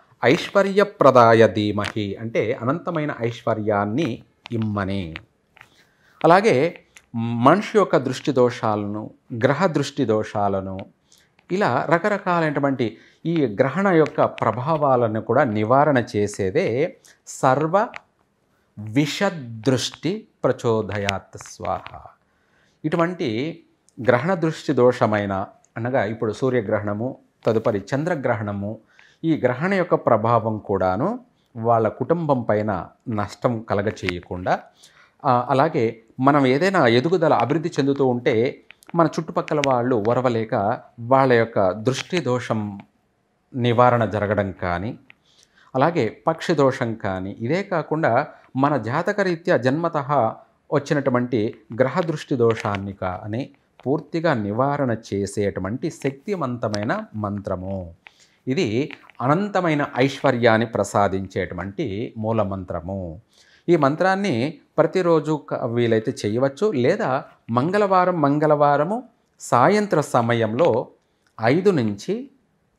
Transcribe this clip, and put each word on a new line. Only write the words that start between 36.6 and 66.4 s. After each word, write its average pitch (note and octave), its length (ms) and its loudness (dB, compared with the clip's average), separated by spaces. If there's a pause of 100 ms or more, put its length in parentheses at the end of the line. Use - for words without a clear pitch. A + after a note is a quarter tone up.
ఎదుగుదల, D#3 460 4
అభివృద్ధి C3+ 360 0
చెందుతూ C#3 380 0
ఉంటే A#2+ 560 0 (320)
మన E3+ 100 4
చుట్టుపక్కల D#3+ 640 -4
వాళ్ళు B2 420 2
ఓర్వలేక A#2 720 0 (200)
వాళ్ళ C3 340 4
యొక్క A2+ 380 2
దృష్టి B2+ 480 -4
దోషం A#2 600 -4 (760)
నివారణ A#2+ 500 4
జరగడం G2+ 460 0
కానీ, F2+ 480 -6 (760)
అలాగే C#3 520 0
పక్షి E3 260 0
దోషం C3 420 0
కానీ, F#2+ 440 -6
ఇదే D3 240 -2
కాకుండా D3+ 640 0 (280)
మన C#3 220 2
జాతకరీత్యా E3+ 800 -2
జన్మతః C#3+ 560 -2 (600)
వచ్చినటువంటి B2 840 -2 (200)
గ్రహ C3 220 0
దృష్టి D#3+ 340 -4
దోషాన్ని G#2+ 580 0
కానీ G#2 560 -8 (360)
పూర్తిగా D#3 480 -2
నివారణ B2 640 -2 (180)
చేసేటువంటి G2 760 -4
శక్తివంతమైన C3+ 1120 -4 (100)
మంత్రము. G2 800 -6 (520)
ఇది C3 440 -2 (300)
అనంతమైన E3 640 0 (100)
ఐశ్వర్యాన్ని A#2+ 720 2
ప్రసాదించేటువంటి G2 1500 -4
మూల A2 240 -2
మంత్రము. F#2 800 -8 (480)
ఈ F3 60 4
మంత్రాన్ని E3 840 0 (180)
ప్రతిరోజు D#3 720 2
క-, - 40 -8
వీలైతే A#2 600 0 (120)
చేయవచ్చు, C3+ 460 -2